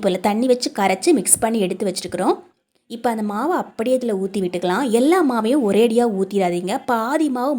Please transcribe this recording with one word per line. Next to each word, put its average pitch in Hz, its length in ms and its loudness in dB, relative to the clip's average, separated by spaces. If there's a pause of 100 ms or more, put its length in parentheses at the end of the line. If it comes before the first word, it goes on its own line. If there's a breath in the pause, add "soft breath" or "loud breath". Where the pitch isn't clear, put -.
போல 180 240 0
தண்ணி 220 240 0
வச்சு 247 260 0
கரைச்சு 196 400 2
மிக்ஸ் - 260 0
பண்ணி 226 220 0
எடுத்து 190 220 -4
வச்சிருக்கிறோம். 180 480 -2 (600)
இப்ப 240 180 -2
அந்த 220 180 -4
மாவை 277 320 -2
அப்படியே 247 360 -2
இதுல 240 240 -2
ஊத்தி 196 220 -4
விட்டுக்கலாம். 180 380 -2 (160)
எல்லா 330 200 4 (120)
மாவையும் 233 380 2
ஒரேடியா 226 360 4 (140)
ஊத்திடாதீங்க, 190 560 0 (160)
பாதி 269 360 0 (100)
மாவு 269 200 -2